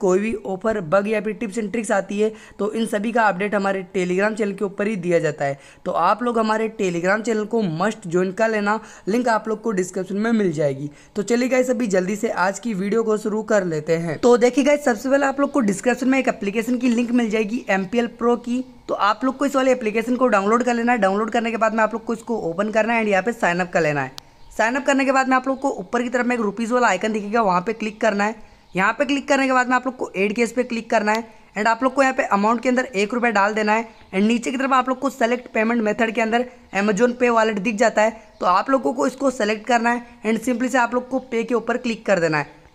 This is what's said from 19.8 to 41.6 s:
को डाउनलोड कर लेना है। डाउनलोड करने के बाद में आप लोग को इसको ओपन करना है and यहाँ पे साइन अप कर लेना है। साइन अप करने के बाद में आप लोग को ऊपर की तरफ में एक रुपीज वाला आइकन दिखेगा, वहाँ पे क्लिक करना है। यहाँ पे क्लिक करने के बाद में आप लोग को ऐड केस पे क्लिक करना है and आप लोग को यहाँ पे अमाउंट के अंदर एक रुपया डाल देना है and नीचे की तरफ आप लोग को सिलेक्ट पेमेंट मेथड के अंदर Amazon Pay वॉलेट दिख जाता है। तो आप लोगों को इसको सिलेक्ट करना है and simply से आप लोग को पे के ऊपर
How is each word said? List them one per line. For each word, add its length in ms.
को 100
डाउनलोड 360
कर 120
लेना 180
है। 60
डाउनलोड 320
करने 200
के 60
बाद 180
में 80
आप 100
लोग 120
को 100
इसको 260
ओपन 320
करना 200
है 100
and 80
यहाँ 120
पे 100
साइन 280
अप 120
कर 100
लेना 200
है। 100
साइन 200
अप 100
करने 180
के 80
बाद 160
में 80
आप 120
लोग 120
को 100
ऊपर 320
की 60
तरफ 180
में 100
एक 60
रुपीज 300
वाला 160
आइकन 240
दिखेगा, 300
वहाँ 180
पे 120
क्लिक 280
करना 240
है। 100
यहाँ 180
पे 120
क्लिक 240
करने 180
के 60
बाद 160
में 80
आप 100
लोग 100
को 200
ऐड 180
केस 180
पे 120
क्लिक 260
करना 220
है 120
and 80
आप 160
लोग 120
को 80
यहाँ 120
पे 180
अमाउंट 300
के 60
अंदर 160
एक 300
रुपया 180
डाल 220
देना 180
है 160
and 120
नीचे 280
की 60
तरफ 160
आप 160
लोग 120
को 100
सिलेक्ट 440
पेमेंट 280
मेथड 320
के 60
अंदर 260
Amazon 440
Pay 100
वॉलेट 280
दिख 180
जाता 260
है। 140
तो 60
आप 240
लोगों 220
को 140
इसको 260
सिलेक्ट 340
करना 240
है 340
and 200
simply 240
से 100
आप 160
लोग 140
को 120
पे 240
के 100
ऊपर 240